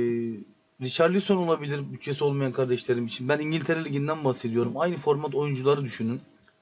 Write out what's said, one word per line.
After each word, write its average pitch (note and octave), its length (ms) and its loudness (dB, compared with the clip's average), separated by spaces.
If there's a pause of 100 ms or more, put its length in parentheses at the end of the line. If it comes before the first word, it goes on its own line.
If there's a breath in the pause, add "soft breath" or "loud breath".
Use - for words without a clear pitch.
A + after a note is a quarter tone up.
(800)
Richarlison F3+ 560 2
olabilir D3 560 0
bütçesi C#3+ 300 -4
olmayan C#3 280 2
kardeşlerim B2 560 0
için. B2 220 -4
Ben D3 100 2
İngiltere D#3 460 0
Ligi'nden D3 380 -2
bahsediyorum. A#2+ 520 0
Aynı E3+ 200 0
format D3 400 0
oyuncuları C#3+ 480 2
düşünün. A#2 380 -4 (400)